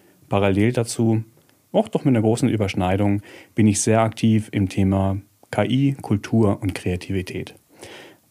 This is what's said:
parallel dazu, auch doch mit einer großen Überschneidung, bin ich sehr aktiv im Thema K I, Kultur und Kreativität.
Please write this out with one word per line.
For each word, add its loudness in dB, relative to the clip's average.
parallel 2
dazu, 0
auch 0
doch -4
mit 4
einer 2
großen 2
Überschneidung, 0
bin 4
ich 2
sehr 2
aktiv 0
im 0
Thema 0
K 0
I, 0
Kultur 0
und -4
Kreativität. -6